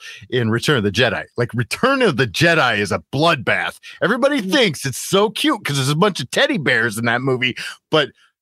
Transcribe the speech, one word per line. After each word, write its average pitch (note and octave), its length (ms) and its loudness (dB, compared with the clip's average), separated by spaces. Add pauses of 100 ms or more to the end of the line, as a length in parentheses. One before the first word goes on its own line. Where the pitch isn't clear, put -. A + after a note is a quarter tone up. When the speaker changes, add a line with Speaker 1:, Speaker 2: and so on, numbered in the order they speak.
(300)
Speaker 1:
in A#2+ 200 0
Return A#2 280 0
of G#2+ 60 0
the G2+ 80 0
Jedi. F#2+ 340 0 (120)
Like, A#2+ 160 -2
Return B3+ 480 0
of F3+ 160 2
the C3 100 2
Jedi C#3 520 2
is G2+ 120 -2
a F#2+ 120 -4 (100)
bloodbath. C3 640 0 (220)
Everybody C4 400 2
Speaker 2:
Mm-hmm. F#3+ 100 -6
Speaker 1:
thinks G#3+ 340 2
it's - 140 -6
so G#3 300 2
cute A#3 360 -2
'cause C#3+ 120 -4
there's C3 120 0
a D3 60 0
bunch F#3+ 240 2
of B2+ 120 -10
teddy C4+ 260 0
bears A#2+ 400 0
in A#2 80 -4
that A#2+ 160 0
movie, B2+ 340 -2 (340)
but D3+ 200 2 (320)